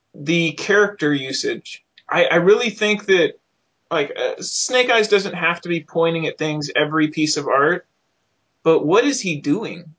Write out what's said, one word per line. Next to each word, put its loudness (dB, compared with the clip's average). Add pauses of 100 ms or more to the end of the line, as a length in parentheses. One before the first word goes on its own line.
(140)
the -2
character 0
usage. -6 (240)
I, 2
I 0
really 4
think -2
that, 4 (580)
like, -2
uh, -4
Snake -2
Eyes 2
doesn't 2
have -4
to -10
be -2
pointing -2
at -8
things -4
every 2
piece -2
of -4
art, 2 (760)
but 2
what 4
is -2
he -6
doing? -6